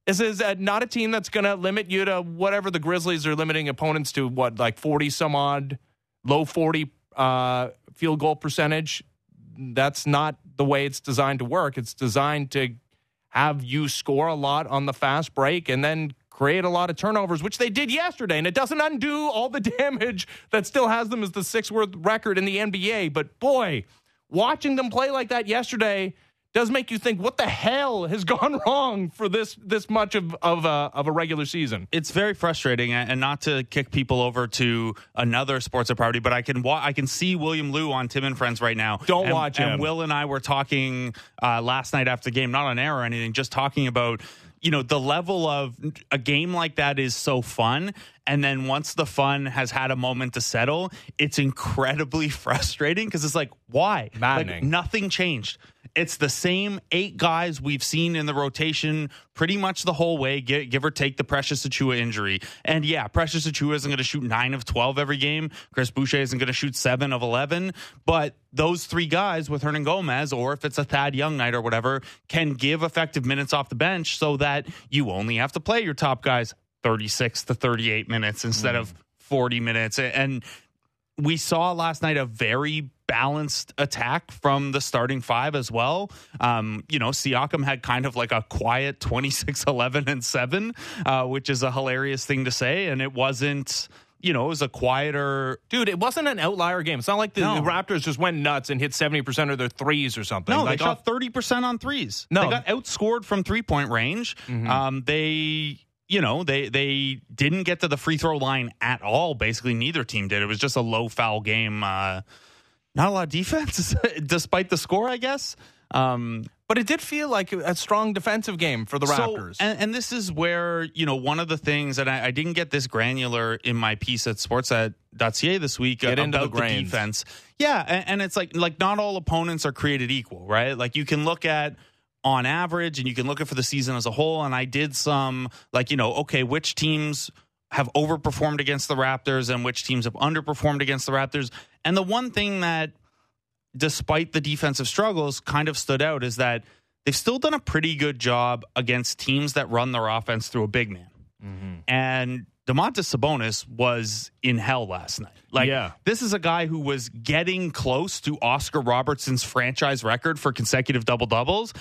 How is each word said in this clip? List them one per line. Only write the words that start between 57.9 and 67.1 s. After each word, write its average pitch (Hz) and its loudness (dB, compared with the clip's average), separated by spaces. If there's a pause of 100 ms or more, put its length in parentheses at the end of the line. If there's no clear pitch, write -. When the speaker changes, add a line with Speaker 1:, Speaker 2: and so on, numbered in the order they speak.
Speaker 2:
in 151 0
the 147 0
rotation 151 -2 (240)
pretty 170 0
much 190 -2
the 180 2
whole 165 2
way, 135 0
gi-, 135 0
give 127 0
or 151 2
take 139 0
the 143 0
Precious 139 -2
Achiuwa 131 0
injury. 104 -2 (240)
And 156 2
yeah, 147 0
Precious 160 0
Achiuwa 147 0
isn't 143 -2
gonna 135 0
shoot 143 -2
nine 120 0
of 127 -6
twelve 131 0
every 143 0
game. 151 -2 (220)
Chris 127 0
Boucher 135 2
isn't 131 0
gonna 127 0
shoot 131 -2
seven 131 0